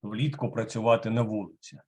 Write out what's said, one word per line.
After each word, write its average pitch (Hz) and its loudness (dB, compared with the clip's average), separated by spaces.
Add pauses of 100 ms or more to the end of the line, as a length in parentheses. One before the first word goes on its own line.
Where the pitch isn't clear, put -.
влітку 120 -2
працювати 113 2
на 113 2
вулиці. 107 -6